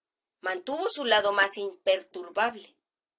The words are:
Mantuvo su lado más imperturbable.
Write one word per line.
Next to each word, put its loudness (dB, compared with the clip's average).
Mantuvo -4
su 0
lado 4
más 2
imperturbable. -4